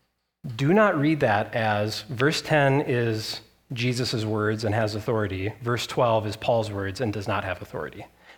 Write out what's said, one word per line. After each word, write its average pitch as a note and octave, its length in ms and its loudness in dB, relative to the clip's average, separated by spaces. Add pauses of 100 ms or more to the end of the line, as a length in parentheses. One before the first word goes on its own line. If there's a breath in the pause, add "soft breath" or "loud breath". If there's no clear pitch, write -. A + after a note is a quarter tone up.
(560)
do C#3 160 4
not G3+ 260 6
read D3 220 2
that A2 340 2
as G#2+ 480 0
verse C3+ 400 -2
ten C#3 380 4
is A#2 600 -2 (320)
Jesus' A#2+ 520 -2
words G#2+ 400 0
and G#2 100 0
has G#2+ 200 0
authority. G#2 580 -2 (100)
Verse A#2 240 -2
twelve A2+ 400 2
is G2+ 100 -4
Paul's A2+ 340 0
words G2 300 -6
and A2 120 -2
does G2 140 -8
not G2+ 180 -2
have F#2 160 -6
authority. - 460 -12 (320 soft breath)